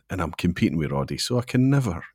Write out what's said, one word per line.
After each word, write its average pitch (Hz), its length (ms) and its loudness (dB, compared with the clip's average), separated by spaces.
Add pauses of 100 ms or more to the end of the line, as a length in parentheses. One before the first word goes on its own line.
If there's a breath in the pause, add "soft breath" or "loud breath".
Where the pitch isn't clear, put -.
and 92 120 -4
I'm 80 120 -4
competing 90 440 0
with 71 140 -2
Roddy, 69 260 -2
so 123 220 0
I 120 40 -4
can 131 260 2
never 127 340 0 (120)